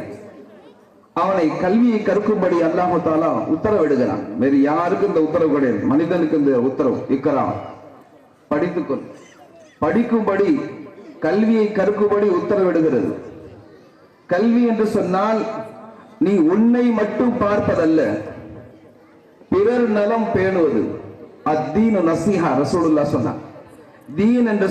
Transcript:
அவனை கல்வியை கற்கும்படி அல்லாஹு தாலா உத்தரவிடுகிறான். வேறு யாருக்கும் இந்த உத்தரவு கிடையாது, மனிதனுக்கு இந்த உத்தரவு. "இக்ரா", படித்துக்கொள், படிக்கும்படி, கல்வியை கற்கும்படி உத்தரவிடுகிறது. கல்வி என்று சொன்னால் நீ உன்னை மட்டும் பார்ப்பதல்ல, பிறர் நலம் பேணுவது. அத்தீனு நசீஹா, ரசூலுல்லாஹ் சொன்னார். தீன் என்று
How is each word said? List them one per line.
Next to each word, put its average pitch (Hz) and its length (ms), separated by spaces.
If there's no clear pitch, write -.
அவனை 185 220
கல்வியை 220 420
கற்கும்படி 180 500
அல்லாஹு 180 400
தாலா 160 240
உத்தரவிடுகிறான். 147 680
வேறு 139 140
யாருக்கும் 185 420
இந்த 160 140
உத்தரவு 160 300
கிடையாது, 120 260
மனிதனுக்கு 160 500
இந்த 139 120
உத்தரவு. 131 280
"இக்ரா", 135 280
படித்துக்கொள், 151 520
படிக்கும்படி, 196 680
கல்வியை 214 420
கற்கும்படி 202 500
உத்தரவிடுகிறது. 160 720
கல்வி 233 280
என்று 214 140
சொன்னால் 196 440
நீ 196 80
உன்னை 240 300
மட்டும் 233 340
பார்ப்பதல்ல, 165 600
பிறர் 226 440
நலம் 208 380
பேணுவது. 175 480
அத்தீனு 190 560
நசீஹா, 165 420
ரசூலுல்லாஹ் 156 540
சொன்னார். - 240
தீன் 233 340
என்று 196 200